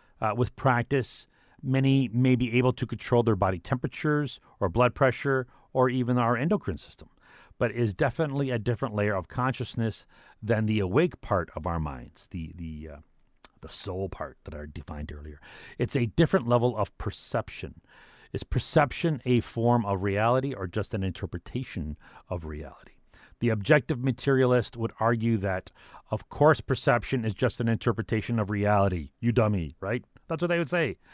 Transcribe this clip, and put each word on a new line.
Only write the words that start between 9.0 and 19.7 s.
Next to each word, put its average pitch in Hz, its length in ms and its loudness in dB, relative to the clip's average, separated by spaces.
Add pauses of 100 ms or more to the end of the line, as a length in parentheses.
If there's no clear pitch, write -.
of 92 120 -4
consciousness 120 800 -4 (360)
than 110 240 0
the 107 140 2
awake 104 420 0
part 90 340 0
of 80 120 -6
our 85 120 -2
minds, 69 520 -8
the, 82 240 -8
the, 78 380 -10
uh, 73 40 -16 (640)
the - 80 -14
soul 95 400 -6
part 71 340 -12
that - 100 -14
I 76 180 -10
defined 76 400 -10
earlier. 73 280 -14 (380)
It's - 180 -2
a 120 120 2
different 156 400 4
level 120 300 4
of 104 200 -2
perception. - 840 -8 (500)
Is - 120 -6
perception - 800 0
a 123 160 4
form 117 440 2